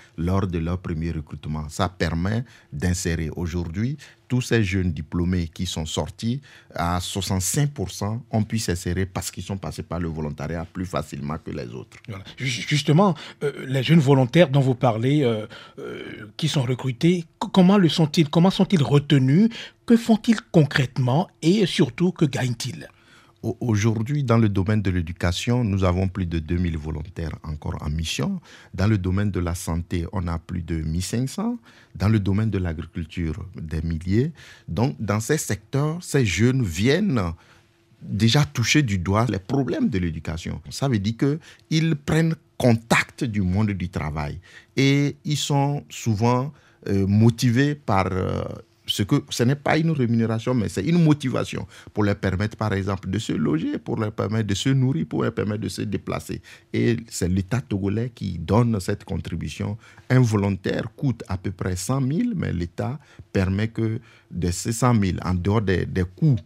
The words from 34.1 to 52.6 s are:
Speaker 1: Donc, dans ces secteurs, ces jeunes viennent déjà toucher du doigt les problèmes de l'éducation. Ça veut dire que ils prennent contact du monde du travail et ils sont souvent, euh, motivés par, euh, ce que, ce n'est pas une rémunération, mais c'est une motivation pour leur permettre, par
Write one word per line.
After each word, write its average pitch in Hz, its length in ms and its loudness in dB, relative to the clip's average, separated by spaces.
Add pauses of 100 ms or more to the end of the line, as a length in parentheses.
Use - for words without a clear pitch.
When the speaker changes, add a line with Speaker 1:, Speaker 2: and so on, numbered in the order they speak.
Speaker 1:
Donc, 120 320 -2
dans 104 200 -2
ces 151 180 -2
secteurs, 151 640 -4
ces 139 220 2
jeunes 113 380 2
viennent 123 580 2 (840)
déjà 113 420 2
toucher 143 380 2
du 101 160 0
doigt 98 300 2
les 98 100 -2
problèmes 165 520 -2
de 98 80 0
l'éducation. 82 720 -6
Ça - 180 -2
veut 117 100 2
dire 107 200 -2
que 147 200 0 (300)
ils 160 280 2
prennent 160 380 0 (220)
contact - 680 2
du 104 180 -2
monde 101 300 2
du 87 160 -4
travail 76 500 -6 (380)
et 139 480 2
ils 151 120 -2
sont 143 520 0
souvent, 120 640 0 (360)
euh, 98 180 2
motivés 117 680 4
par, 98 360 0
euh, 92 320 -2 (440)
ce - 160 -2
que, 139 260 2
ce - 140 -2
n'est 127 120 4
pas 143 220 0
une 165 140 2
rémunération, 117 640 0
mais 110 140 0
c'est - 140 -4
une 165 200 4
motivation 135 640 0 (260)
pour 104 120 2
leur 101 120 2
permettre, 98 400 -2
par 107 160 0